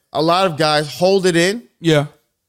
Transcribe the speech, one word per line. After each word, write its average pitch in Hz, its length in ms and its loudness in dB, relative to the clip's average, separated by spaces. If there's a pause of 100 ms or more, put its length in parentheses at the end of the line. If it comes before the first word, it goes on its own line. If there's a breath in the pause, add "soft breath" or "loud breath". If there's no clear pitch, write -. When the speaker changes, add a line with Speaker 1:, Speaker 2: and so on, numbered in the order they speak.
(140)
Speaker 1:
a 143 80 -2
lot 170 280 0
of 147 80 -10
guys 151 360 -2
hold 190 320 0
it 180 100 0
in. 196 320 -2 (120)
Speaker 2:
Yeah. 156 260 2 (440)